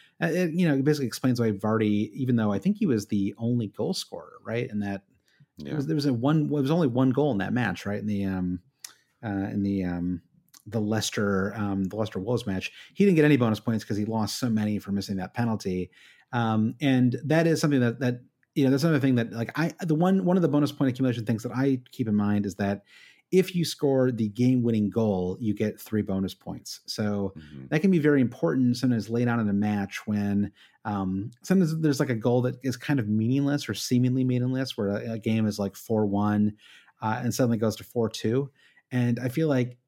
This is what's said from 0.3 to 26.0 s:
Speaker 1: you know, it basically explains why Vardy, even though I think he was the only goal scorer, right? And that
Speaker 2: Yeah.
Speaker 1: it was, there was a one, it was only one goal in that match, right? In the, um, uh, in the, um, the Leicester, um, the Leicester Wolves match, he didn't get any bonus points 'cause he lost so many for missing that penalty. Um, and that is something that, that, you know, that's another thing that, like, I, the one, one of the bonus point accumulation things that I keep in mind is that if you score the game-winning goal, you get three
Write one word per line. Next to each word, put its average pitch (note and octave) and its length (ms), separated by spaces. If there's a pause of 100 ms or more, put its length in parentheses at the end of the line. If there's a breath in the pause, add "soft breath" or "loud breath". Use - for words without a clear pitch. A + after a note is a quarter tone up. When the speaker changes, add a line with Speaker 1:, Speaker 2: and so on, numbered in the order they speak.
Speaker 1:
you F3 140
know, D3 80
it C3+ 80
basically C#3+ 240
explains A#2 320
why A2+ 120
Vardy, G#2+ 640
even B2+ 240
though G#2+ 140
I G2+ 80
think G#3 200
he A3+ 80
was A2+ 220
the G2+ 280
only A#2 300
goal A#2 260
scorer, - 500
right? A#2 280
And G#2 120
that G2 220 (540 soft breath)
Speaker 2:
Yeah. C#3+ 140
Speaker 1:
it D3+ 40
was, C#3+ 120
there D#3+ 60
was D3 120
a C3+ 80
one, D3 320
it C3+ 40
was C#3 200
only E3 160
one C3 240
goal C#3 220
in G2+ 60
that F#2+ 140
match, G#2+ 320
right? G#2 140
In G#2+ 80
the, G2+ 180
um, F#2 360 (600 loud breath)
uh, A#2 60
in G2+ 340
the, G2 220
um, F2 380 (420)
the A2 160
Leicester, G#2 760
um, G2+ 300
the F#2 120
Leicester G#2 220
Wolves A#2+ 280
match, F#2+ 260 (220 loud breath)
he G3 100
didn't F#3+ 120
get D3+ 100
any D3 100
bonus A2+ 240
points A2 240
'cause G2+ 140
he G#2 80
lost A2 320
so B2+ 100
many G#2+ 300
for G2 120
missing G2 260
that F#2 180
penalty. G2+ 560 (420 soft breath)
Um, A2+ 480
and B2+ 440
that D#3+ 220
is D#3+ 140
something C#3+ 200
that, A#2+ 200
that, B2 220 (320)
you D3 100
know, C3 60
that's C3+ 140
another D#3 160
thing C3 160
that, A#2 160
like, A#2 260
I, D#3+ 240
the D#3 120
one, F#3 300
one F3+ 120
of F3+ 60
the E3 60
bonus C#3+ 240
point C3+ 160
accumulation B2 380
things A2+ 160
that A#2 100
I C3 380
keep A2 180
in G#2+ 60
mind G#2 320
is F#2+ 80
that G2+ 300 (460 loud breath)
if F#3 240
you F3 80
score C3+ 480
the A2 200
game-winning A#2 580
goal, F#2+ 500
you G#2+ 140
get G#2 260
three G#2+ 220